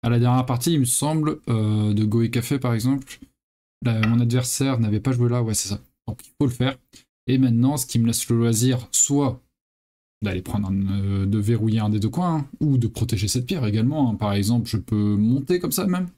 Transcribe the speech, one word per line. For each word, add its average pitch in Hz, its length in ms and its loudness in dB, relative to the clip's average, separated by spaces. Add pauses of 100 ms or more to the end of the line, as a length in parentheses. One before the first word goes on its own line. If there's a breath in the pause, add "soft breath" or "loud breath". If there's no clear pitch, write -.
à 117 80 0
la 120 80 4
dernière 123 260 4
partie, 127 300 0
il 147 60 4
me 131 40 4
semble, 151 640 -2
euh, 107 460 2
de 110 100 2
Goe 113 240 2
Café 123 300 -2
par 123 160 -2
exemple, 131 460 -2 (680)
là, 110 200 0
mon 117 140 2
adversaire 123 600 0
n'avait 107 200 0
pas 131 120 -2
joué 120 180 0
là, 123 120 0
ouais 110 120 -2
c'est - 140 -4
ça. 101 120 -6 (260)
Donc - 200 -10
il - 120 -20
faut 147 80 2
le 127 60 0
faire. 131 260 -2 (480 loud breath)
Et 127 120 2
maintenant, 127 400 2
ce 127 80 -6
qui - 140 -2
me 113 60 2
laisse 117 220 -2
le 120 80 0
loisir, 117 560 0
soit 143 480 0 (800)
d'aller 92 220 -4
prendre 101 260 -4
un, 98 320 -2
euh, 98 240 -2
de 101 140 0
verrouiller 110 400 0
un 107 100 0
des 107 120 0
deux 107 100 0
coins, 165 300 -2
hein, 143 100 -8 (100)
ou 143 160 2
de 120 100 2
protéger 101 420 -2
cette 123 180 -2
pierre 127 180 -2
également, 117 460 2
hein. 104 40 0
Par 101 200 -2
exemple, 104 340 0
je - 80 -4
peux 104 400 0
monter 135 420 2
comme 175 140 -4
ça - 140 -2
même. 180 320 -2